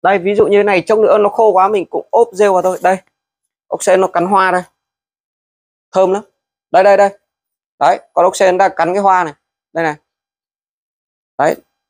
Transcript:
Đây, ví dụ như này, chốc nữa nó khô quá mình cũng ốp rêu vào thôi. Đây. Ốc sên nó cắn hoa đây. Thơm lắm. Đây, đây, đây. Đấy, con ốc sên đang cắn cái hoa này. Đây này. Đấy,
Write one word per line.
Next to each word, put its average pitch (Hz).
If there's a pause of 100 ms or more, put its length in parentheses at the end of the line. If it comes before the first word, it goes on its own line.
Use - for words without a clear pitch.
Đây, 196
ví 190
dụ 208
như 202
này, 196
chốc 220
nữa 214
nó 208
khô 214
quá 185
mình 202
cũng -
ốp 233
rêu 196
vào 180
thôi. 185
Đây. 185 (720)
Ốc -
sên 190
nó 190
cắn 170
hoa 190
đây. 180 (1300)
Thơm 190
lắm. 208 (480)
Đây, 190
đây, 202
đây. 202 (600)
Đấy, 165 (120)
con 170
ốc 185
sên 185
đang 190
cắn 170
cái 202
hoa 185
này. 151 (380)
Đây 165
này. 151 (1400)
Đấy, 147 (340)